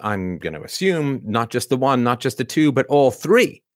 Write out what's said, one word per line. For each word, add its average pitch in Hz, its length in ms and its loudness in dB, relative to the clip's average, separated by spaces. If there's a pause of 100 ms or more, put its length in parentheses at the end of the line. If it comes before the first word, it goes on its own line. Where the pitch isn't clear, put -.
I'm 95 340 -4
gonna 78 240 -8
assume, 147 640 -2
not 113 260 -2
just - 200 -4
the 131 80 0
one, 127 260 2
not 123 160 0
just - 180 -4
the 131 60 -4
two, 151 280 2
but 135 160 0
all 139 220 4
three 180 540 2 (120)